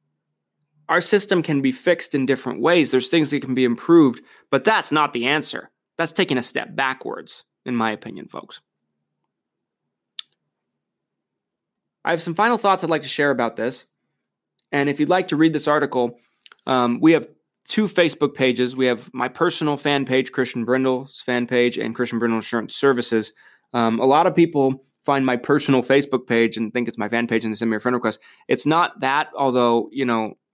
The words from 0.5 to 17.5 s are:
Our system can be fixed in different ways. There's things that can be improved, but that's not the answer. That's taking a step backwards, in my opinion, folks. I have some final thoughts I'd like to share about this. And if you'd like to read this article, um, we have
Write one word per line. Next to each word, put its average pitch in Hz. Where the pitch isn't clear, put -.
Our 165
system 196
can 143
be 131
fixed 175
in 135
different 127
ways. 156
There's 127
things 156
that 143
can 131
be 127
improved, 127
but 139
that's 208
not 147
the 120
answer. 147
That's 165
taking 170
a 120
step -
backwards, -
in 127
my 113
opinion, -
folks. -
I -
have 165
some 165
final 226
thoughts 196
I'd 160
like 156
to 139
share 143
about 120
this. 120
And 143
if 147
you'd 151
like 185
to 156
read 160
this 151
article, 135
um, 123
we 160
have 143